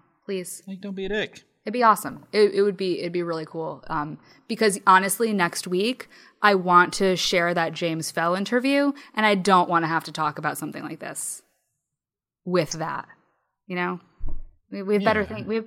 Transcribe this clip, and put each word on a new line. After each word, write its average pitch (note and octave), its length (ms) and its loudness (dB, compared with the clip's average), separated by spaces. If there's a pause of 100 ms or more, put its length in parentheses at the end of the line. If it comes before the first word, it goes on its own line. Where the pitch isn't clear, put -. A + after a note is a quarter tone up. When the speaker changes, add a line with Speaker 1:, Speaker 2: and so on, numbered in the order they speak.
(260)
Speaker 1:
please? F#3 420 -8
Speaker 2:
Like, F#3+ 140 -14
don't G3 140 -10
be F#3+ 100 -8
a F#3+ 40 -6
dick. G#3 340 -6 (220)
Speaker 1:
It'd G#3+ 80 -6
be B3 100 0
awesome. - 480 0
It, G#3 240 4
it G3 80 4
would G3+ 140 0
be, F#3 220 -2
it'd F3 140 -6
be F3 100 -2
really E3 220 -6
cool. D#3+ 420 -10
Um, D3+ 300 -6 (300)
because G#3+ 400 0
honestly, G3 460 4
next F3 340 -2
week, G3+ 400 -2 (340)
I G#3 140 6
want F3 400 6
to F#3+ 200 2
share F3 380 0
that E3 200 -2
James D#3+ 360 -4
Fell E3+ 260 0
interview, C4 560 2 (240)
and G#3+ 100 2
I G#3 100 4
don't F#3 340 4
wanna E3 180 2
have D#3+ 180 -2
to D#3+ 60 -14
talk D3+ 280 -4
about D3+ 180 -4
something D3 260 -10
like D#3 160 -12
this - 420 -12 (1040)
with F3 280 -2
that, D#3+ 340 -8 (600)
you F3+ 80 -8
know? F3+ 240 -4 (720)
We, G3+ 100 -8
we G3 140 -2
have G3+ 80 2
better G#3+ 180 2
Speaker 2:
Yeah. F#3+ 60 -4
Speaker 1:
thing-, - 200 -10
we G#3+ 80 -4
have, A3+ 120 -6